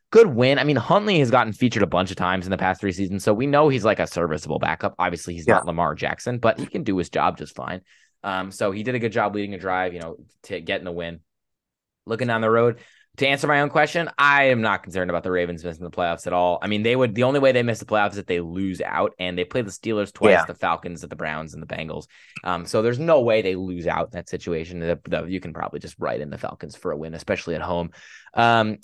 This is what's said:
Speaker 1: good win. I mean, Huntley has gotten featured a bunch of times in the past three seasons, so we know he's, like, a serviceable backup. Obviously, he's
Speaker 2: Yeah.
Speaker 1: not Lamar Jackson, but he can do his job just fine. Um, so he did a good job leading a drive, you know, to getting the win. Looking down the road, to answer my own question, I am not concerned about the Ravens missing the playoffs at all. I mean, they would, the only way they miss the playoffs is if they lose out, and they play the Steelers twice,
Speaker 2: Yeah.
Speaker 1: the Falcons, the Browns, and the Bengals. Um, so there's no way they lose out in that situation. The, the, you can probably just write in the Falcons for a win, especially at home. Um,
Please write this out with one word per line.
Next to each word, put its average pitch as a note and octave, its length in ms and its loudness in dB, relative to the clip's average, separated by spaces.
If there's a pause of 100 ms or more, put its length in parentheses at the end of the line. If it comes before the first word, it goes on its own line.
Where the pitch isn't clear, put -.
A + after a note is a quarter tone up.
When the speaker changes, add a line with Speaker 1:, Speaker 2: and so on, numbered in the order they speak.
Speaker 1:
good A3+ 160 10
win. C3 320 4
I B2 60 2
mean, D3 120 2
Huntley F#3+ 440 2
has C3 100 4
gotten A2 240 4
featured A2+ 300 0
a F#2 40 -4
bunch F#2 220 0
of F#2+ 80 -8
times F#2 300 0
in F#2+ 40 -2
the F#2 60 0
past F#2 240 0
three G2 120 -2
seasons, F#2+ 300 -4
so G#2+ 80 2
we A2 140 2
know D3 240 4
he's, A#2+ 160 0
like, G#2 140 4
a E2 80 0
serviceable D#2 500 -4
backup. D#2+ 400 -2
Obviously, F2 380 -4
he's E2 100 -10
Speaker 2:
Yeah. A2+ 80 4
Speaker 1:
not F2 140 2
Lamar E2+ 260 0
Jackson, A#2 460 -4
but A2+ 180 2
he - 80 -8
can F#3 180 -8
do F#2+ 140 0
his E2+ 120 -2
job D#2 280 0
just - 180 -14
fine. F2 260 -10 (420)
Um, F#2+ 260 -6
so G2+ 220 -4
he G#2 100 -6
did B2 140 -4
a A#2+ 40 -2
good A2+ 120 -2
job G#2 240 0
leading G2+ 180 -4
a F#2 60 -10
drive, F#2 340 -2
you E2+ 60 -12
know, E2 160 -12 (280)
to F2+ 180 -10
getting F2+ 240 -4
the F2+ 60 -8
win. E2+ 280 -8 (880)
Looking A2+ 200 -4
down A2+ 140 0
the A2+ 80 2
road, A#2 300 4 (380)
to C3+ 100 2
answer C#3 200 2
my C#3+ 120 4
own C#3+ 100 2
question, D#3+ 480 2
I C#3+ 280 6
am B2+ 160 4
not G2+ 200 0
concerned F2+ 280 -4
about E2+ 140 0
the F#2 80 -2
Ravens F2 320 0
missing E2+ 200 -10
the E2+ 80 -12
playoffs E2+ 340 -2
at E2+ 60 -2
all. F2+ 300 2
I G2+ 60 -6
mean, G#2+ 160 0
they A#2 120 4
would, B2 200 2
the A#2+ 80 2
only C#3 180 2
way C3+ 100 6
they B2 120 4
miss A#2 160 -2
the - 60 -12
playoffs G#2 260 2
is G#2 80 -10
if F#2 80 -12
they F2 120 0
lose F2 420 -4
out, E2+ 380 -2
and F2+ 180 -4
they F2 60 0
play B2+ 180 -4
the G2+ 100 -6
Steelers G#2 420 -4
twice, G#2+ 180 4
Speaker 2:
Yeah. E2+ 140 4
Speaker 1:
the E2+ 100 -12
Falcons, E2+ 460 -6
the D#2+ 140 -14
Browns, D#2 380 -8
and D#2+ 80 -14
the D#2+ 60 -14
Bengals. D#2+ 380 -10 (400)
Um, F2 200 -4
so A2+ 160 0
there's A#2+ 180 0
no D#3+ 200 4
way A2+ 220 2
they F#2 140 0
lose F#2 320 -6
out E2 200 0
in - 60 -18
that F2 160 -10
situation. E2+ 500 -6
The, E2 240 -2
the, E2 220 -4
you F2+ 160 -6
can E2 100 -10
probably D#2 300 -8
just - 180 -16
write C2 220 -4
in D2 80 -10
the D#2+ 80 -12
Falcons - 400 -12
for - 140 -6
a D2 60 -6
win, D#2+ 160 -10
especially E2+ 420 -6
at D#2+ 60 -6
home. F2 300 -4 (440)
Um, A2+ 480 4